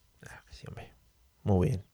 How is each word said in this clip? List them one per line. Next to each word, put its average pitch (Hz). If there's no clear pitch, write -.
Claro -
que -
sí, -
hombre. -
Muy 92
bien. 92